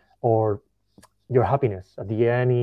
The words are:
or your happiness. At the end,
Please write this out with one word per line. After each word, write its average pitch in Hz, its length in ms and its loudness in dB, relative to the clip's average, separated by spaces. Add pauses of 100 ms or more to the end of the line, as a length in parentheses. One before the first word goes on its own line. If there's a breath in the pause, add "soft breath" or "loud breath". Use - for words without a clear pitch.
(200 soft breath)
or 110 400 0 (720)
your 120 140 4
happiness. 104 540 -4
At 95 100 -12
the 113 200 0
end, 123 240 0 (100)